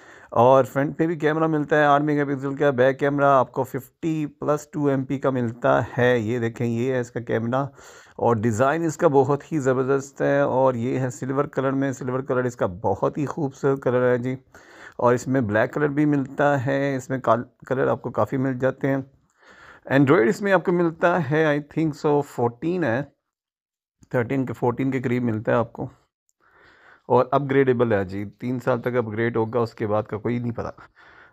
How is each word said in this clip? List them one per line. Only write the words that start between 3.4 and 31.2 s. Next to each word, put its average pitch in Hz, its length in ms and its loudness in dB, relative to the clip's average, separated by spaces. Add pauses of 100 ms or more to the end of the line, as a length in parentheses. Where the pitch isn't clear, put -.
फिफ्टी 156 600 -6
प्लस 147 460 -4
टू 147 160 0
एमपी 135 300 -2
का 135 120 -2
मिलता 131 500 0 (160)
है। 123 260 2
ये 117 180 -2
देखें, 117 260 -4
ये 120 280 -2
है 127 60 -2
इसका 120 200 -8
कैमरा 120 480 -2 (500)
और 117 200 2
डिज़ाइन 127 460 0
इसका 165 240 0
बहुत 139 440 0
ही 160 60 -2
ज़बरदस्त 131 640 -2
है। 143 240 2
और 127 300 2
ये 127 220 -2
है 127 120 -2
सिल्वर 135 360 -4
कलर 135 260 -2
में, 135 200 -2
सिल्वर 131 300 -6
कलर 127 240 -2
इसका 120 200 -4
बहुत 101 520 -4
ही 147 60 -2
खूबसूरत 139 580 -4
कलर 123 280 2
है 123 80 2
जी। 127 180 -6 (600)
और 120 160 4
इसमें 127 320 0
ब्लैक 110 260 0
कलर 151 160 0
भी 147 180 0
मिलता 143 500 0
है, 139 400 -2
इसमें 123 240 -8
काल-, 117 460 -2
कलर 131 220 0
आपको 123 220 -2
काफ़ी 113 280 -2
मिल 131 200 -2
जाते 131 300 -2
हैं। 135 220 -4 (840)
Android 143 340 6
इसमें 202 260 0
आपको 185 200 2
मिलता 175 460 0
है, 156 260 0
I 147 180 0 (100)
think 156 240 -2
so, 147 260 0
फोर्टीन 147 600 -4
है, 123 180 0 (1120)
थर्टीन 127 320 -2
के, 120 60 -8
फोर्टीन 127 400 -2
के 131 80 -2
करीब 123 220 -2
मिलता 117 300 -2
है 123 60 2
आपको। 117 300 -6 (1200)
और 127 260 4
अपग्रेडेबल 131 580 2
है 98 120 2
जी, 98 200 -8
तीन 123 340 -8
साल 123 200 -2
तक 120 160 -4
अपग्रेड 117 420 -2
होगा, 117 240 -2
उसके 113 260 -4
बाद 107 200 -2
का 107 100 -8
कोई 120 220 -4
नहीं 120 140 -6
पता। - 200 -8 (600)